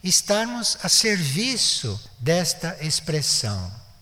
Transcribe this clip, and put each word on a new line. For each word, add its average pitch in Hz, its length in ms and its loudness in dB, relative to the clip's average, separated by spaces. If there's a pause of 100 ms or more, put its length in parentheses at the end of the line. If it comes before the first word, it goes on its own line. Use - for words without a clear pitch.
estarmos 220 800 2
a 180 60 -2
serviço 185 1080 2 (200)
desta 165 640 0
expressão. 135 880 -2 (300)